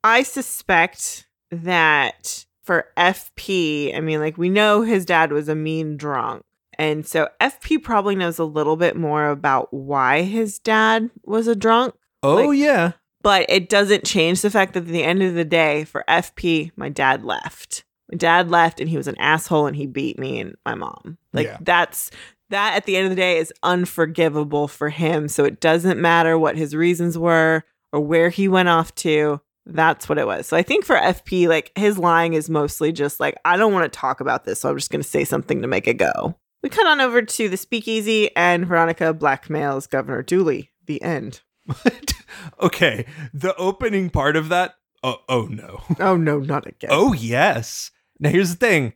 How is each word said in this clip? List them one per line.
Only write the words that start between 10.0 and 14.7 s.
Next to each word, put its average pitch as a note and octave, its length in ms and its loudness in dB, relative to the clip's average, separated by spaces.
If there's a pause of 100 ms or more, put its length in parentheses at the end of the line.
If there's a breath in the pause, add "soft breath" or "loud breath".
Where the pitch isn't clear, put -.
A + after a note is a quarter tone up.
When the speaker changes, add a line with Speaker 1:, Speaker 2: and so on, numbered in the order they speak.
Speaker 1:
his G#3 360 -4
dad A3 520 2 (120)
was A3 240 -2
a A#3 80 2
drunk. A3+ 380 2 (300)
Speaker 2:
Oh, C#3 120 4 (120)
Speaker 1:
Like, C#4+ 100 4
Speaker 2:
yeah. A#3 360 2 (280)
Speaker 1:
but G3 280 4
it F#3 200 2
doesn't G3+ 360 2
change F3 360 2
the G#3 80 2
fact G3 240 2